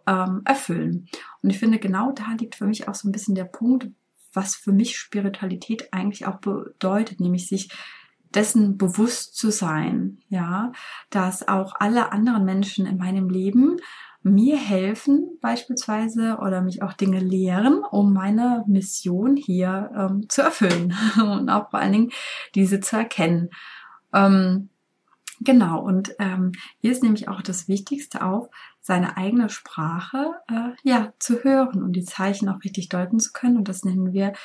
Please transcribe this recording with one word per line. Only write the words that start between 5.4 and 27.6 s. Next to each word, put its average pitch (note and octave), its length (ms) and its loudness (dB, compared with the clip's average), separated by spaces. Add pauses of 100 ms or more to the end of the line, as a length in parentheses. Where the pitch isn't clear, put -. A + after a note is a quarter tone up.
eigentlich G3 360 -4
auch F#3+ 100 -6
bedeutet, G3 840 -4
nämlich F3+ 280 0
sich G3 220 -6 (640)
dessen G#3 440 2
bewusst G3+ 600 0
zu A3 120 0
sein, F3 760 -2
ja, F#3 440 -4 (380)
dass F#3 380 -2
auch F#3+ 320 0
alle A3 320 2
anderen G#3+ 340 2
Menschen F#3+ 400 0
in F#3+ 120 -2
meinem F#3 320 -2
Leben A3+ 480 4 (480)
mir A3 320 6
helfen A3 840 0
beispielsweise A3+ 960 -2
oder F#3+ 240 -2
mich F#3 200 -2
auch G3 120 -4
Dinge F#3+ 260 0
lehren, F#3+ 640 2
um G3+ 280 4
meine G#3+ 560 2
Mission G3 680 2
hier, F#3 580 -2
ähm, G#3 340 -2
zu - 120 2
erfüllen F3 540 2 (100)
<laughs> G#3 120 0
und G3+ 320 2
auch G#3 200 0
vor G3+ 100 -4
allen F#3+ 120 2
Dingen A3+ 200 4 (440)
diese G3 240 4
zu G3+ 180 -2
erkennen. F3 540 0 (640)
Ähm, G3 560 4 (720)
genau, G#3+ 380 6
und, F#3+ 380 -2
ähm, F#3 360 -2 (260)
hier A#3 120 2
ist B3+ 120 0
nämlich G#3+ 260 2
auch G3 140 -8
das - 240 -6